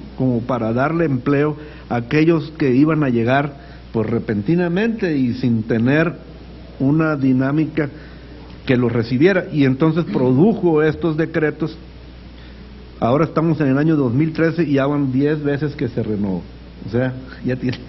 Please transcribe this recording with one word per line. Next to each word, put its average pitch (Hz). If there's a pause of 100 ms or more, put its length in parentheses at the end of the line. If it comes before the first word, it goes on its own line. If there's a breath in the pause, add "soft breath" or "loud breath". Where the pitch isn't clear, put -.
(180)
Como 127
para 117
darle 156
empleo 143 (340 loud breath)
a 117
aquellos 151
que 135
iban 151
a 139
llegar, 127 (380 loud breath)
pues, 110
repentinamente 170
y 127
sin 117
tener 139 (640)
una 156
dinámica 135 (800 loud breath)
que 127
lo 123
recibiera, 127
y 143
entonces 160
produjo 156
estos 156
decretos. 156 (1200 loud breath)
Ahora 127
estamos 156
en 147
el 131
año 160
dos 131
mil 156
trece 160
y 143
ya 135
van 143
diez 147
veces 143
que 120
se 117
renovó. 101 (440)
O -
sea, 123 (320 loud breath)
ya 127
tiene 127 (100)